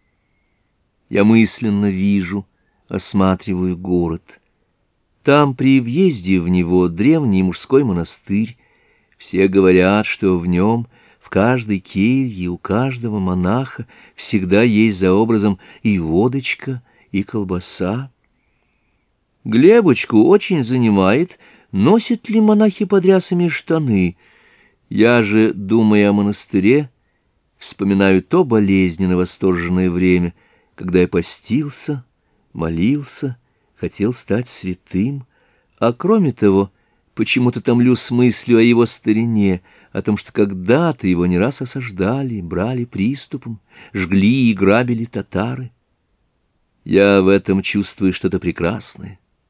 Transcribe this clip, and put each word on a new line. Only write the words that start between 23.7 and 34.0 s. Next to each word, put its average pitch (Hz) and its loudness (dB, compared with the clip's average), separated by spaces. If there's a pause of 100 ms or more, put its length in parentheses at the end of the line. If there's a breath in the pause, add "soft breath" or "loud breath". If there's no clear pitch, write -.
Я 117 2
же, 107 2
думая 104 2
о 101 2
монастыре, 104 0 (680)
вспоминаю 98 0
то 175 0
болезненно 95 0
восторженное 90 -2
время, 90 0 (420)
когда 90 0
я 90 2
постился, 135 -6 (480)
молился, 123 -4 (380)
хотел 101 -6